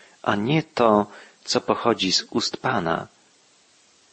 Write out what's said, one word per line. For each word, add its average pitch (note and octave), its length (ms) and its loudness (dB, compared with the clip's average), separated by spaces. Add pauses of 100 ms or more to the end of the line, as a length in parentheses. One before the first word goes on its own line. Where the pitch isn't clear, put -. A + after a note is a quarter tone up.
(220)
a G#2+ 140 -2
nie C3 260 0
to, G#2+ 440 2 (380)
co - 160 -2
pochodzi G2 520 -2
z - 180 0
ust - 260 -4
Pana. F#2+ 500 -4 (1040)